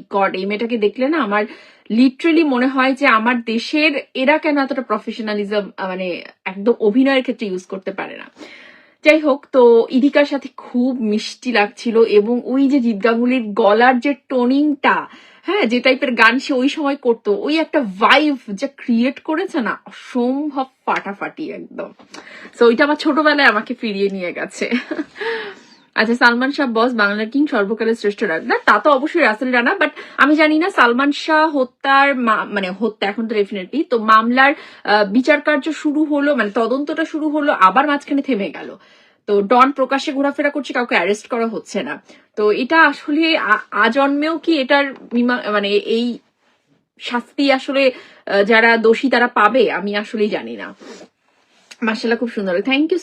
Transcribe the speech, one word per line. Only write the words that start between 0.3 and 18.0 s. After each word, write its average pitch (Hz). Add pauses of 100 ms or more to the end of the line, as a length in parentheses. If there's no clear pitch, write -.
এই 190
মেয়েটাকে 220
দেখলে 214
না 330
আমার 214 (460)
literally 294
মনে 254
হয় 262
যে 277
আমার 240
দেশের 302 (220)
এরা 262
কেন 302
এতটা 269
প্রফেশনালিজম, 214
আহ, 190
মানে 185 (220)
একদম 202
অভিনয়ের 262
ক্ষেত্রে 240
ইউজ 185
করতে 196
পারে -
না। - (720)
যাই 302
হোক, 285
তো 233
ইধিকার 277
সাথে 277
খুব 247
মিষ্টি 220
লাগছিল, 220
এবং 220
ওই 269
যে 277
জিৎ 233
গাঙ্গুলির 240
গলার 220
যে 285 (160)
টোনিংটা, 262 (360)
হ্যাঁ, 370
যে 240
টাইপের 262
গান 233
সে 285
ওই 254
সময় 285
করতো, 233
ওই 294
একটা 311
ভাইব 247 (160)